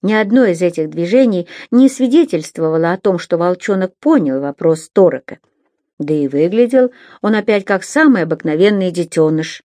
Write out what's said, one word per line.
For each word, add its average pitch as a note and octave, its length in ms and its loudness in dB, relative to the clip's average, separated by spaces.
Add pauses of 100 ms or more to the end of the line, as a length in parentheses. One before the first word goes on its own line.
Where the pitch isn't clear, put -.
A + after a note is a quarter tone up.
Ни G3+ 120 -2
одно A3 320 2
из F3 160 0
этих E3+ 280 -2
движений F3 580 0 (240)
не C4 180 4
свидетельствовало E3+ 1040 0
о F#3+ 40 -4
том, F#3+ 200 -2
что E3+ 200 -4
волчонок F3+ 600 -2
понял D#3+ 420 0
вопрос D#3 500 -4
Торока. E3 500 0 (580)
Да D3+ 160 -4
и D3 140 -2
выглядел A3+ 640 0 (300)
он G#3+ 140 0
опять G#3 300 -2
как F#3+ 180 -2
самый C#4 380 2
обыкновенный F3 680 0
детеныш. D#3+ 760 -2